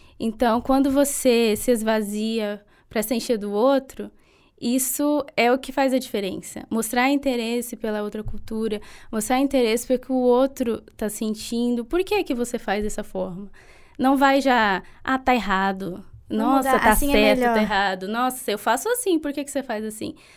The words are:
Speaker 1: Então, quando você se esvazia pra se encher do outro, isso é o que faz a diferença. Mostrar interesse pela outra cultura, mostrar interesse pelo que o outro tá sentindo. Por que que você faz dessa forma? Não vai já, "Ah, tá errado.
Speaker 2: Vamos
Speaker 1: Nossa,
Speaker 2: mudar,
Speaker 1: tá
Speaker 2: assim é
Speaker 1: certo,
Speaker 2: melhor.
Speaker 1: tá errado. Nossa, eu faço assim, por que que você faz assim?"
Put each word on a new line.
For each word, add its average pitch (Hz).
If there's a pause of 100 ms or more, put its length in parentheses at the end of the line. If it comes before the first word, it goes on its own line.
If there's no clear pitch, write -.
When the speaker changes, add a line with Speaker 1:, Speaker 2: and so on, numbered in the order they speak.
(200)
Speaker 1:
Então, 226
quando 269
você 247
se 233
esvazia 214 (260)
pra 220
se 214
encher 233
do 202
outro, 262 (480)
isso 269 (100)
é 233
o 262
que 262
faz 269
a 262
diferença. 190
Mostrar 240
interesse 240
pela 214
outra 208
cultura, 214 (320)
mostrar 226
interesse 247
pelo 254
que 254
o 262
outro 247 (140)
tá 214
sentindo. 233
Por 349
que 381
que 294
você 240
faz 208
dessa 208
forma? 190 (480)
Não 269
vai 277
já, 214 (200)
"Ah, 262
tá 262
errado. 190 (240)
Speaker 2:
Vamos 220
Speaker 1:
Nossa, 262
Speaker 2:
mudar, 233
Speaker 1:
tá 220
Speaker 2:
assim 214
é -
Speaker 1:
certo, 214
Speaker 2:
melhor. 240
Speaker 1:
tá 214
errado. 196
Nossa, 247
eu 208
faço 247
assim, 392
por 285
que 294
que 277
você 262
faz 220
assim?" 214 (240)